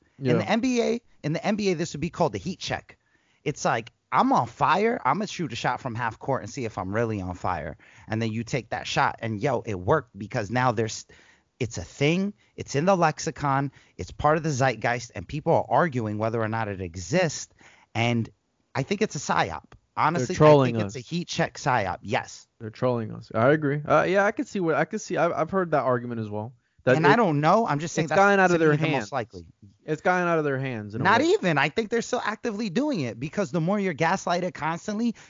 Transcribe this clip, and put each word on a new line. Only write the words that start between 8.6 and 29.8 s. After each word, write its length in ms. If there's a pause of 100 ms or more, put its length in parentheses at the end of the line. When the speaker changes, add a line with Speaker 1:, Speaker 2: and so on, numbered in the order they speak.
Speaker 1:
that 160
shot, 340
and 200
yo, 240
it 120
worked 420
because 320
now 220
there's, 340 (520)
it's 200
a 60
thing. 500 (200)
It's 200
in 100
the 120
lexicon. 760 (240)
It's 140
part 260
of 60
the 80
zeitgeist, 640
and 120
people 280
are 160
arguing 480
whether 240
or 60
not 200
it 140
exists. 720 (400)
And 340 (460)
I 80
think 180
it's 160
a 40
psyop. 420 (320)
Honestly, 400
Speaker 2:
trolling 420
Speaker 1:
I 20
think 80
Speaker 2:
us. 100
Speaker 1:
it's 100
a 80
heat 140
check 300
psyop. 420
Yes. 460 (120)
Speaker 2:
They're 120
trolling 420
us. 220
I 160
agree. 360
Uh, 180
yeah, 200
I 80
could 160
see 100
what, 160
I 120
could 160
see. 160
I've, 140
I've 180
heard 220
that 100
argument 400
as 80
well. 240 (300)
That 120
Speaker 1:
And 80
Speaker 2:
it, 60
Speaker 1:
I 60
don't 260
know. 240
I'm 120
just 160
saying 120
Speaker 2:
it's 40
Speaker 1:
that's 80
Speaker 2:
gotten 220
out 60
of 60
Speaker 1:
to 60
me 60
Speaker 2:
their 120
Speaker 1:
the 80
most 60
Speaker 2:
hands. 220
Speaker 1:
likely. 320 (400)